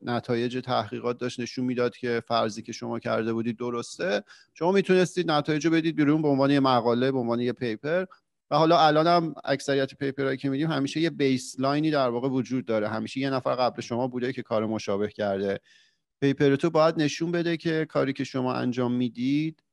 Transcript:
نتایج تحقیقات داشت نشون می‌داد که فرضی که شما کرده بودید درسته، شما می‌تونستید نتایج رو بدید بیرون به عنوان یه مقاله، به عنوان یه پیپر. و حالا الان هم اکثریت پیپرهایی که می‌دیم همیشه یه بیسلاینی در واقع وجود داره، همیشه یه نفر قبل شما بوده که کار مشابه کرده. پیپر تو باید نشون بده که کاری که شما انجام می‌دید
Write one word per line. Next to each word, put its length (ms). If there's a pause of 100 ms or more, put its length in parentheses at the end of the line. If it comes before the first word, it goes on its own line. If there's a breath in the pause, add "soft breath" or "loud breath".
نتایج 560
تحقیقات 600
داشت 220
نشون 260
می‌داد 320
که 300
فرضی 340
که 100
شما 280
کرده 340
بودید 240
درسته، 680 (300 loud breath)
شما 180
می‌تونستید 600
نتایج 340
رو 60
بدید 240
بیرون 260
به 60
عنوان 240
یه 80
مقاله، 520
به 60
عنوان 220
یه 140
پیپر. 520 (460 soft breath)
و 40
حالا 240
الان 280
هم 260 (100)
اکثریت 500
پیپرهایی 440
که 120
می‌دیم 220
همیشه 280
یه 100
بیسلاینی 840
در 180
واقع 200
وجود 360
داره، 220
همیشه 320
یه 100
نفر 260
قبل 260
شما 260
بوده 260
که 80
کار 240
مشابه 420
کرده. 520 (640 soft breath)
پیپر 340
تو 140
باید 280
نشون 340
بده 260
که 320
کاری 240
که 100
شما 300
انجام 400
می‌دید 800